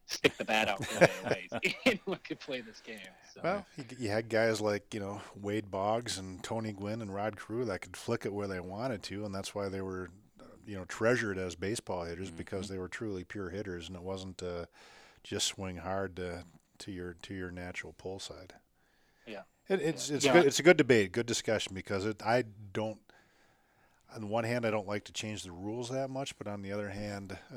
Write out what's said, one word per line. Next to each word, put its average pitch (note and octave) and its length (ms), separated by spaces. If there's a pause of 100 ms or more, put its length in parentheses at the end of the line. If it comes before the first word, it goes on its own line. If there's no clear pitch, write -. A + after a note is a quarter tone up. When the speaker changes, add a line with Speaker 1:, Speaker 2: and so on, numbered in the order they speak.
Speaker 1:
stick - 320
the - 60
bat A2 240
out G2+ 160
further - 340
Speaker 2:
<laughs> - 60
Speaker 1:
away, - 240 (140)
<laughs> - 240
anyone G3+ 380
could - 160
play B2+ 220
this A2 180
game." A2 180 (340)
So. - 120
Speaker 3:
Well, F#3+ 220 (100)
you, C#3 80 (140)
you A#2+ 120
had A2+ 180
guys A2 320
like, G#2 320
you A2 80
know, G2+ 200 (160)
Wade G2+ 340
Boggs G#2 480
and F#2 240
Tony A2 300
Gwynn G#2 280
and G2 140
Rod G#2 240
Carew A#2 280
that F#2+ 160
could F2+ 140
flick - 300
it G2+ 60
where G2+ 160
they F#2 120
wanted G2+ 440
to, G2+ 200
and G2+ 100
that's F#2+ 200
why G2+ 140
they F#2+ 140
were, F#2 260 (320)
uh, - 40 (220)
you G#2 100
know, F#2 100
treasured A2+ 520
as F2+ 160
baseball F#2+ 500
hitters E2+ 240
Speaker 2:
Mm-hmm. E2 100
Speaker 3:
because F#2+ 300
they F#2+ 100
were F2+ 100
truly G2 360
pure F#2+ 260
hitters, F#2 360
and F#2 100
it F2 60
wasn't, F#2 400
uh, F2 240 (560)
just - 240
swing F#2 300
hard F#2 400
to, F2 280 (340)
to - 120
your, F2+ 320
to - 100
your F#2 200
natural F2+ 440
pull F#2+ 220
side. - 360 (680)
Speaker 1:
Yeah. - 180 (260)
Speaker 3:
It, F#3+ 120
it's, C#3 300
Speaker 1:
Yeah. D3 60
Speaker 3:
it's B2+ 80
Speaker 1:
Yeah. - 80
Speaker 3:
good. E3+ 140
It's C3+ 120
a C#3+ 60
good F3 120
debate, A#2 360
good A#2 140
discussion, A2 480
because F#2+ 300
it, G#2+ 200
I A#2+ 180 (300)
don't, A2 260 (1160)
on A#2 60
the G#2+ 60
one A2+ 180
hand, A#2 220
I A2 40
don't G#2 180
like G#2 160
to - 80
change G#2+ 300
the F2+ 100
rules G#2+ 380
that C3+ 200
much, C3+ 260
but - 100
on G#2 160
the G2 100
other G#2 180
hand, G2+ 480 (180)